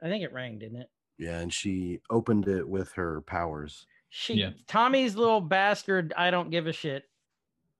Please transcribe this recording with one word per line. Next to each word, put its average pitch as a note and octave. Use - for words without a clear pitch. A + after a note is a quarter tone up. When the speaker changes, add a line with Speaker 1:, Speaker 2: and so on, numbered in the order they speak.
Speaker 1:
I D#3+
think G3
it C#3+
rang, B2
didn't A2
it? B2
Speaker 2:
Yeah, E2+
and E2+
she F#2
opened A2
it F#2
with F#2+
her E2
powers. D#2
Speaker 1:
She, -
Speaker 3:
Yeah. G3+
Speaker 1:
Tommy's B3
little A3+
bastard, F#3+
I F3
don't F3
give E3
a D#3+
shit, C#3